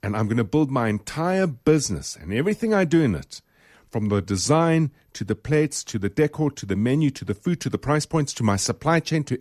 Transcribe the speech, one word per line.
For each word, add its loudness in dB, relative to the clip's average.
and -2
I'm 0
gonna 0
build 0
my 0
entire -2
business 0
and -8
everything 0
I 4
do 4
in 2
it, -10
from -2
the 2
design 2
to -6
the -2
plates, 0
to -6
the -2
decor, 0
to -14
the -2
menu, 2
to -10
the -2
food, -4
to -4
the -4
price 0
points, -2
to -4
my 4
supply 0
chain, -2
to -4